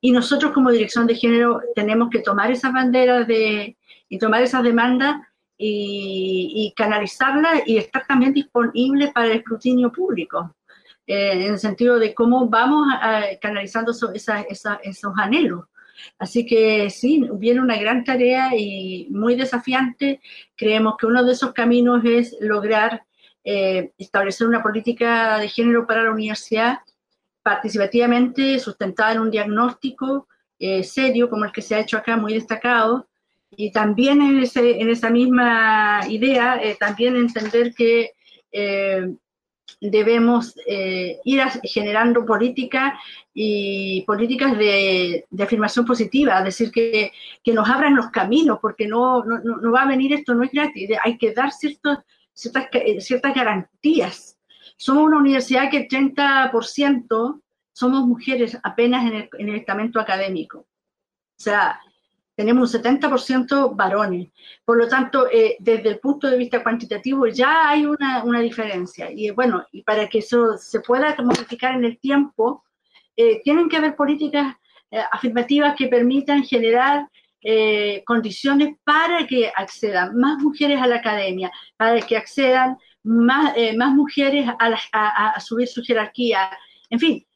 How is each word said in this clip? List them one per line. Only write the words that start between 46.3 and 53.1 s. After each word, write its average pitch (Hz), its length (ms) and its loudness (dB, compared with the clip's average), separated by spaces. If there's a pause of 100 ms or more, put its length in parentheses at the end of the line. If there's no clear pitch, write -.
es 190 40 -2
decir, 226 260 -4
que, 226 420 0 (300)
que 226 120 2
nos 214 160 2
abran 277 260 4
los 233 140 0
caminos, 233 500 2
porque 208 260 -2
no, 240 380 0
no, 226 140 -4
no, 226 180 -4
no 226 160 0
va 262 100 4
a 269 60 2
venir 269 240 2
esto, 285 220 -2
no 233 80 2
es 269 100 -4
gratis, 285 360 -4
de-, 214 140 0
hay 233 140 -2
que 220 160 0
dar 294 200 -2
ciertos, 294 460 -4 (360)
ciertas - 360 -6
ca-, - 100 -2
eh, 208 200 -2
ciertas 262 340 -2